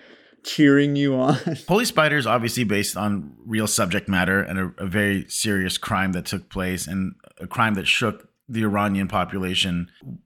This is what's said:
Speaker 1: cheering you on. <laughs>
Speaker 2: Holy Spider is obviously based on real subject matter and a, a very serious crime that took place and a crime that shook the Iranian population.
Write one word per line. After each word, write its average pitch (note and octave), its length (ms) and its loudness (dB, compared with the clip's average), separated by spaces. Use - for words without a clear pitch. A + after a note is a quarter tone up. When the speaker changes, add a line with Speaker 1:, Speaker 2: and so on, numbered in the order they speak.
Speaker 1:
cheering C#3+ 540 4
you C#3+ 200 2
on. C3 220 2
<laughs> - 160 -8
Speaker 2:
Holy G#3 160 4
Spider D3+ 320 2
is B2+ 100 0
obviously A#2+ 380 0
based G2+ 320 0
on F#2 380 -2
real A2 220 -2
subject G2 420 -2
matter F#2+ 320 2
and F#2+ 180 -4
a, F#2 200 -4
a G2 80 -6
very G2+ 420 0
serious F#2+ 480 -2
crime F#2+ 360 -2
that F2+ 120 -4
took - 240 -8
place F#2 380 -4
and F#2+ 280 -4
a F2 80 -12
crime A2 280 0
that F2+ 120 -4
shook - 420 -2
the A2+ 140 -4
Iranian G2+ 460 0
population. F#2 840 -2